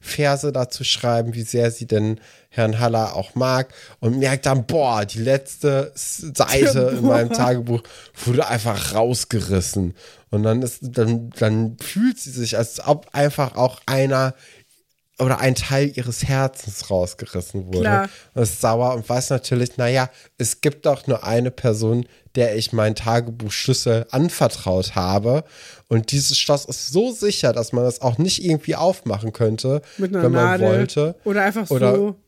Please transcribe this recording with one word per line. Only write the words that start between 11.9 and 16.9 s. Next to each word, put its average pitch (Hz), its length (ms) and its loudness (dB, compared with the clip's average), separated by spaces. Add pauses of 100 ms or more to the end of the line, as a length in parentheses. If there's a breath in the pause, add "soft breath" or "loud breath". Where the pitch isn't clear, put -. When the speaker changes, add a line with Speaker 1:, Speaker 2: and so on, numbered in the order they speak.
Speaker 1:
sie 139 120 -12
sich, 120 260 -4
als 117 300 -4
ob 151 260 0
einfach 143 420 0
auch 127 300 0
einer 131 480 2 (840 soft breath)
oder 127 220 2
ein 131 160 4
Teil 139 400 0
ihres 120 300 -4
Herzens 135 680 -2